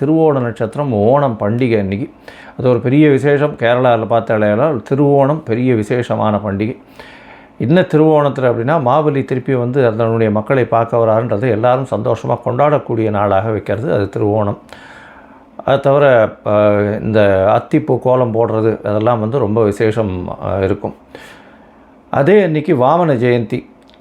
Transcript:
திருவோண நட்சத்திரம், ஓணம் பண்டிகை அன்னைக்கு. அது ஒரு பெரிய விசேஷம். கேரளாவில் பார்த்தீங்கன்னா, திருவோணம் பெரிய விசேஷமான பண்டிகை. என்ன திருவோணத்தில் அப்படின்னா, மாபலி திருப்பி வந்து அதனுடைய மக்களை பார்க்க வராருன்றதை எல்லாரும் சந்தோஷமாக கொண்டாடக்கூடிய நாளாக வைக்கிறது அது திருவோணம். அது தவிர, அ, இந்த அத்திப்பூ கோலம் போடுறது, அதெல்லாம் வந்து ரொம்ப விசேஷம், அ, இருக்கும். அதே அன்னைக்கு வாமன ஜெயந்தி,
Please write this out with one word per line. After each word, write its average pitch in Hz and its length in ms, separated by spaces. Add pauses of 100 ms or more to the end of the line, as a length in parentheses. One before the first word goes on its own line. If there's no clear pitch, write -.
திருவோண 151 400
நட்சத்திரம், 120 540
ஓணம் 120 460
பண்டிகை 113 380
அன்னைக்கு. 101 320 (480)
அது 127 100
ஒரு 123 120
பெரிய 147 300
விசேஷம். 143 460
கேரளாவில் 120 540
பார்த்தீங்கன்னா, 113 800
திருவோணம் 143 540
பெரிய 123 300
விசேஷமான 110 600
பண்டிகை. 104 420 (800)
என்ன 156 220
திருவோணத்தில் 147 720
அப்படின்னா, 127 300
மாபலி 139 420
திருப்பி 131 300
வந்து 123 320
அதனுடைய 113 460
மக்களை 113 320
பார்க்க 117 320
வராருன்றதை 113 540
எல்லாரும் 123 340
சந்தோஷமாக 120 640
கொண்டாடக்கூடிய 123 600
நாளாக 101 400
வைக்கிறது 107 420
அது 101 240
திருவோணம். 107 400 (1080)
அது 135 160
தவிர, 139 560 (100)
அ, 104 240 (320)
இந்த 101 460
அத்திப்பூ 123 500
கோலம் 123 360
போடுறது, 110 520
அதெல்லாம் 107 340
வந்து 110 180
ரொம்ப 110 260
விசேஷம், 104 640
அ, 95 360
இருக்கும். 101 300 (1160)
அதே 190 320
அன்னைக்கு 156 340
வாமன 156 320
ஜெயந்தி, 120 580 (340)